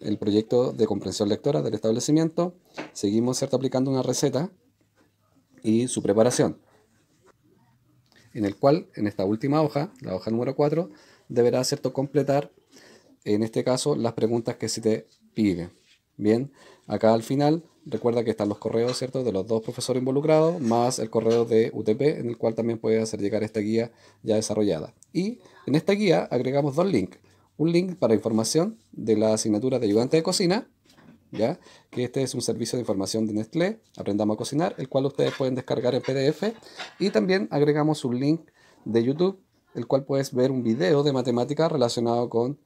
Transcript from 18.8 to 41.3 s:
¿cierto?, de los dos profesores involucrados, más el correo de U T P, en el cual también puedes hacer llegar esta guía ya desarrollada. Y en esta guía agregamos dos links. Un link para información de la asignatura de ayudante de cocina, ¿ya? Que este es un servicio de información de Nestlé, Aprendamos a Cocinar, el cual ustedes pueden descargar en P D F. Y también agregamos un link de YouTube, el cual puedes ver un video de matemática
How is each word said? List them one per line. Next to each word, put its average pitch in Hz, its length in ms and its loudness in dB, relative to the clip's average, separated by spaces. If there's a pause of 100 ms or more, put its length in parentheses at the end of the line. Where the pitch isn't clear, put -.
¿cierto?, 131 260 -6
de 110 80 0
los 95 140 -2
dos 113 160 -2
profesores 127 400 -4
involucrados, 156 580 2
más 120 380 2
el 113 100 -4
correo 113 380 2
de 113 260 4
U 113 100 -8
T 107 140 0
P, 143 240 0
en 120 80 -6
el 117 80 -6
cual 113 180 -2
también 113 240 -2
puedes 110 240 0
hacer 110 160 -6
llegar 101 240 -2
esta 107 180 -4
guía 113 300 -2 (320)
ya 107 140 0
desarrollada. 101 580 -2 (180)
Y 202 280 -4 (260)
en 131 80 0
esta 160 200 2
guía 196 360 2
agregamos 131 460 -2
dos 180 100 2
links. 110 320 -2 (380)
Un 165 160 0
link 180 240 0
para 113 180 2
información 113 640 0 (140)
de 110 240 0
la 110 160 2
asignatura 113 460 0
de 117 80 0
ayudante 117 320 2
de 165 40 2
cocina, 185 480 0 (600)
¿ya? 123 260 -2 (320)
Que 123 140 -4
este 135 180 -4
es 123 120 -4
un 120 80 -4
servicio 113 340 -4
de 123 60 -2
información 110 440 -2
de 101 60 -4
Nestlé, 165 480 -2 (160)
Aprendamos 104 380 0
a 107 40 -4
Cocinar, 147 380 -2
el 135 140 -8
cual 135 160 2
ustedes 135 280 0
pueden 131 200 -2
descargar 123 400 0
en 123 80 -2
P 135 100 -2
D 135 160 2
F. 202 260 0 (440)
Y 185 100 0
también 196 420 2
agregamos 151 540 2
un 123 160 -2
link 151 300 0 (340)
de 113 180 2
YouTube, 170 400 0 (320)
el 120 120 -8
cual 139 180 2
puedes 139 300 -2
ver 127 160 4
un 131 120 -2
video 143 400 2
de 147 100 2
matemática 131 580 0